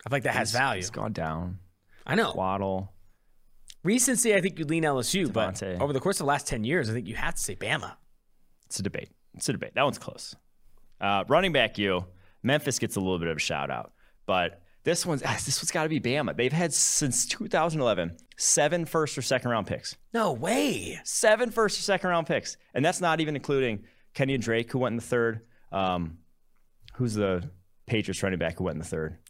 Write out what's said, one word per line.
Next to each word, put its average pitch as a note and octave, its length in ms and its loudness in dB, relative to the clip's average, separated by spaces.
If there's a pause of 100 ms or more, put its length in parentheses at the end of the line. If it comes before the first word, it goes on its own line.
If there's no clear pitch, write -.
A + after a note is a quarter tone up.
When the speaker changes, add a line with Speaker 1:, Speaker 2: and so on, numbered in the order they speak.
Speaker 1:
I - 40 -8
feel C3 80 0
like C3+ 80 0
that B2 100 0
has A2 160 0
Speaker 2:
He's, A#2 80 0
Speaker 1:
value. B2+ 220 2
Speaker 2:
he's F2+ 100 -6
gone G#2+ 220 -4
down. E2+ 460 -4 (480)
Speaker 1:
I C#3 80 -2
know. G#3 200 2
Speaker 2:
Waddle. F#2+ 580 -2 (920)
Speaker 1:
Recency, A3+ 520 4
I G3 60 6
think F#3 180 -2
you'd D3+ 120 -2
lean D#3+ 140 2
L C#3+ 140 2
S A#2+ 160 -2
U, F3+ 140 2
but G2+ 260 0
Speaker 2:
Devontae. F#2 260 -4
Speaker 1:
over C#3+ 120 0
the C3 80 0
course F#3+ 160 0
of - 80 -4
the C#3 40 -2
last C#3 180 0
ten A#2 180 -4
years, C3+ 260 0
I - 20 -2
think A2+ 160 -4
you A2 80 -8
have E3 180 -2
to - 80 -4
say G2+ 140 -6
Bama. D#3 380 -4 (720)
Speaker 2:
It's - 140 -8
a - 20 -4
debate. - 280 -6 (240)
It's - 140 -8
a C#3 40 2
debate. - 240 -6
That C3 80 2
one's C#3 140 0
close. - 360 -14 (680)
Uh, G2+ 280 2
running E3+ 240 4
back, A#2+ 260 2
you. F#2+ 260 2 (380)
Memphis C#3+ 380 2
gets - 160 -2
a G#2 40 0
little F#2 180 0
bit E2+ 100 -2
of D#2+ 80 0
a D2 40 -4
shout C#2+ 300 -2
out, B1 220 -8 (340)
but F2+ 360 0 (220)
this E3+ 200 0
one's, D#3 200 -2
ah, C3 200 -2
this - 160 -2
one's - 120 -4
gotta D#3+ 160 0
be D#3 120 0
Bama. B2 360 0
They've B2+ 160 2
had E3+ 200 0
since - 540 2
two - 220 -6
thousand D#3+ 320 2
eleven F2+ 360 2 (200)
seven D#3+ 500 2
first D#3 320 0
or C3 40 -2
second B2+ 280 0
round A2 160 0
picks. - 300 -8 (180)
Speaker 1:
No A3 180 2
way. F3 720 -2
Speaker 2:
Seven A3 460 4
first G#3+ 280 2
or - 40 -8
second F#3 280 2
round E3+ 180 2
picks, - 280 0 (180)
and B2+ 100 2
that's F3 160 2
not D#3+ 200 2
even D3+ 160 0
including C3 480 0 (300)
Kenyon C3+ 260 2
Drake, A#2 320 2
who C3+ 60 0
went B2 160 0
in - 20 -2
the A#2 60 -4
third. A#2 380 0 (320)
Um, F2+ 460 -2 (760)
who's A#2+ 200 -2
the F#2 340 2 (380)
Patriots G#2 360 -2
running F#2+ 160 0
back E2 200 -2
who F#2 60 -2
went E2 120 -2
in D2+ 40 -6
the D#2 80 -8
third? D#2+ 300 -6 (120)